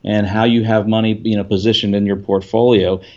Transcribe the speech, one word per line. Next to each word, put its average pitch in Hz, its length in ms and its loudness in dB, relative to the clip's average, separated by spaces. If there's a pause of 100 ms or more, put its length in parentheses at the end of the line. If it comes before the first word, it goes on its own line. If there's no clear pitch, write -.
and 104 240 0
how 107 160 -2
you 117 200 2
have 110 240 0
money, 110 360 0
you 110 120 0
know, 101 80 -2
positioned 101 520 0
in 104 100 0
your 98 100 0
portfolio. 98 840 0 (180)